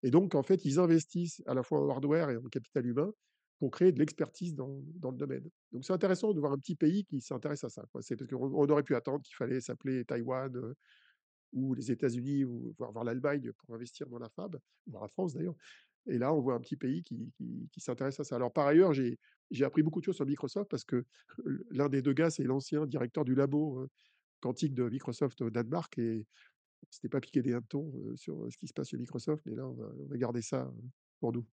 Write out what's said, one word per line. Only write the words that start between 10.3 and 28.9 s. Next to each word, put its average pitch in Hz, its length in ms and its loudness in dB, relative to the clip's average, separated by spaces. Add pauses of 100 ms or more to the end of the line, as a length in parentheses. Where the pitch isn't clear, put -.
heu, 123 180 -8 (760)
ou 131 220 0
les 117 180 -4
États-Unis 127 520 0
ou 120 340 -6
voir, 120 140 -8
voir 113 120 -6
l'Allemagne 127 480 -2
pour - 220 -16
investir 123 340 -12
dans 120 100 -12
la 117 120 -10
FAB, 180 280 -10 (280)
voir 107 160 -12
la 104 60 -10
France 95 260 -4
d'ailleurs - 220 -4 (500)
et 131 120 0
là, 135 160 2
on 151 60 4
voit 127 140 0
un 117 60 -2
petit 131 160 -8
pays 151 280 -4
qui, - 320 -10
qui, - 360 -10
qui - 80 -16
s'intéresse 135 400 -4
à 143 40 -2
ça. 131 120 -6
Alors 120 160 -2
par 147 140 4
ailleurs, 160 260 10
j'ai, 131 260 2 (340)
j'ai 131 120 2
appris 143 200 4
beaucoup 160 160 0
de - 60 -8
choses 185 100 0
sur 139 100 0
Microsoft 147 440 -2
parce 135 140 -4
que 120 200 0 (420)
l-, 135 240 -4
l'un 143 180 2
des 135 140 2
deux 131 120 4
gars, 160 160 4
c'est 143 140 -2
l'ancien 139 420 0
directeur 131 380 -2
du 131 120 4
labo, 139 460 2
heu, 135 60 -8 (520)
quantique 135 340 0
de 123 140 2
Microsoft 127 540 -2
au 113 80 0
Danemark 120 480 -2
et 113 280 -2 (580)
on - 80 -20
s'était - 160 -10
pas 139 120 0
piqué - 220 0
des 117 120 2
hannetons, 139 380 -4 (140)
heu, 120 100 -8
sur, - 280 -8
heu, 120 60 -6
ce - 80 -14
qui - 100 -12
se - 60 -16
passe 139 160 -4